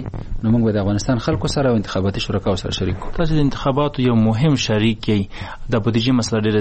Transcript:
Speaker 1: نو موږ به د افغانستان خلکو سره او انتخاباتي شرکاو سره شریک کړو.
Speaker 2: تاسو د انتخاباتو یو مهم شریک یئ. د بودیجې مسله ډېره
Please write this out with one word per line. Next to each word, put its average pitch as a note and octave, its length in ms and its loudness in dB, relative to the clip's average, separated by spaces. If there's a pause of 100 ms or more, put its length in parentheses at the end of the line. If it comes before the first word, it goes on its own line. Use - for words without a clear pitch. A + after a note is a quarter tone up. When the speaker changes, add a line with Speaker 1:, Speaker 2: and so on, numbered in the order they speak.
(420)
Speaker 1:
نو A2 80 0
موږ A#2 160 4
به G#2+ 60 2
د G#2 60 0
افغانستان G#2 500 0
خلکو D#3 200 0
سره C3 220 0
او A#2+ 60 4
انتخاباتي G2 440 -2
شرکاو G2 360 -2
سره - 160 -4
شریک F#2 260 -2
کړو. - 240 -4
Speaker 2:
تاسو D#3+ 160 2
د D3 80 4
انتخاباتو C#3 560 0
یو B2 140 4
مهم A2+ 400 4 (120)
شریک A2 420 0
یئ. G#2 120 2 (480)
د B2 60 0 (100)
بودیجې A#2 340 2
مسله A2+ 220 -2
ډېره G#2+ 200 2